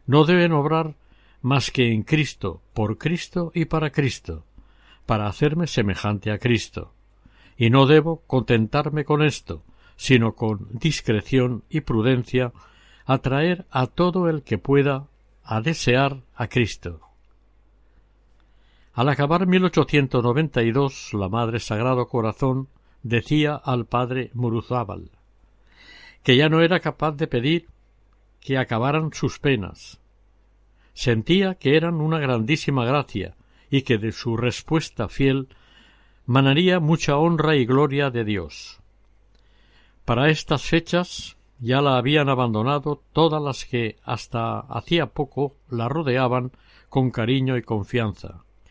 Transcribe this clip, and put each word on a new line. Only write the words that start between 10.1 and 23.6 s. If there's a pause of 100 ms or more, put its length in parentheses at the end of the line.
con
discreción
y
prudencia (540)
atraer
a
todo
el
que
pueda (340)
a
desear (120)
a
Cristo". (1900)
Al
acabar
mil
ochocientos
noventa
y
dos,
la
Madre
Sagrado
Corazón (340)
decía
al